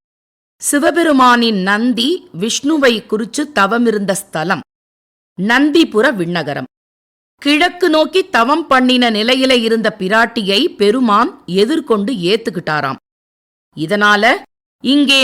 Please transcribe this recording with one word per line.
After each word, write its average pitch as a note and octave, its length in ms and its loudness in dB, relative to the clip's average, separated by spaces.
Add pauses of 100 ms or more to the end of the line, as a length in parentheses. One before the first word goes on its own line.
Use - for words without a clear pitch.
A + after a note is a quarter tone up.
(640)
சிவபெருமானின் C4 1000 2
நந்தி A3+ 480 0 (240)
விஷ்ணுவை B3+ 600 0 (120)
குறிச்சு A#3 380 -4 (120)
தவமிருந்த G#3 560 0
ஸ்தலம் E3+ 520 -6 (720)
நந்திபுர B3+ 760 2
விண்ணகரம். E3 580 -6 (720)
கிழக்கு F4 480 0
நோக்கி D#4 400 0
தவம் B3+ 380 0
பண்ணின B3+ 420 2
நிலையில B3+ 420 0
இருந்த A3+ 460 0
பிராட்டியை G#3+ 600 -2 (160)
பெருமான் A3+ 560 2 (140)
எதிர்கொண்டு A3 680 -2
ஏத்துக்கிட்டாராம். E3+ 880 -4 (760)
இதனால G#3 460 0 (600)
இங்கே C#4 400 2